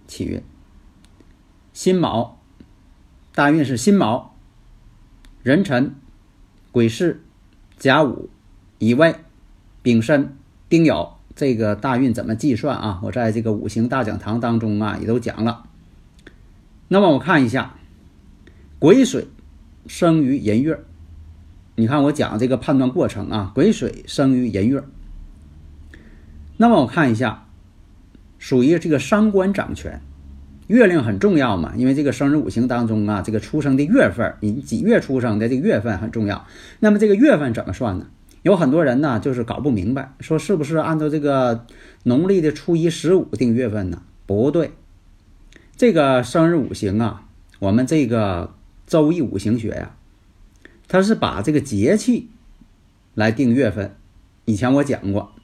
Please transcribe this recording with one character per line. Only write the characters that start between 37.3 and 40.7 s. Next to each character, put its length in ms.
份 160
怎 120
么 60
算 260
呢？ 100
有 140
很 160
多 140
人 160
呢， 180
就 140
是 100
搞 160
不 100
明 240
白， 280
说 180
是 160
不 80
是 140